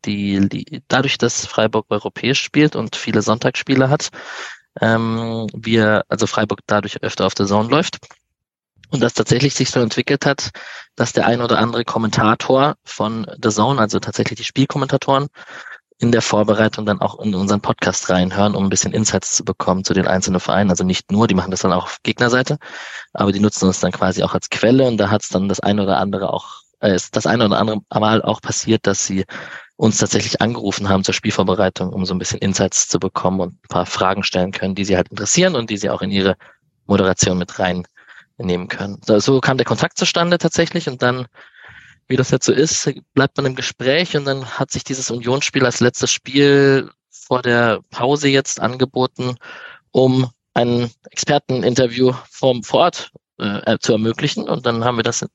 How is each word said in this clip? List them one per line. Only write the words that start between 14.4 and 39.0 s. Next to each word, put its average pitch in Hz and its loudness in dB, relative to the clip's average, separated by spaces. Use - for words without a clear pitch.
Spielkommentatoren, 139 0
in 120 2
der 113 4
Vorbereitung 107 2
dann 98 0
auch - -4
in 107 -2
unseren 98 0
Podcast - -2
reinhören, 92 2
um 98 0
ein 95 2
bisschen 92 0
Insights - -2
zu - -2
bekommen 92 -2
zu - -2
den 95 2
einzelnen 92 0
Vereinen. 98 2
Also 87 0
nicht 92 -2
nur, 110 4
die 98 2
machen 92 0
das 90 -4
dann 92 2
auch 90 0
auf - -10
Gegnerseite, 123 0
aber 101 2
die 98 0
nutzen 101 2
uns 92 0
dann 92 0
quasi 95 0
auch 92 -2
als - -4
Quelle 127 4
und 117 0
da 101 2
hat's 104 0
dann 95 0
das 101 -2
ein 104 2
oder 98 2
andere 98 -2
auch, - -8
äh, 101 2
ist - -4
das 117 0
ein 113 2
oder 104 4
andere 107 0
Mal 107 2
auch - -2
passiert, - -2
dass 98 0
sie 95 -2
uns - 2
tatsächlich - 0
angerufen 104 -2
haben 95 2
zur - -2
Spielvorbereitung, 92 0
um 95 -2
so 95 -4
ein 90 -2
bisschen - -6
Insights 98 0
zu 98 -2
bekommen - -2
und 92 -4
ein - -20
paar 87 0
Fragen 98 0
stellen 92 -2
können, 95 -4
die 95 -4
sie 95 0
halt 90 0
interessieren 156 0
und 117 -2
die 107 -4
sie 98 -2
auch - -4
in 98 -4
ihre 98 2
Moderation 95 2
mit - -6
reinnehmen 90 -6
können. 101 -10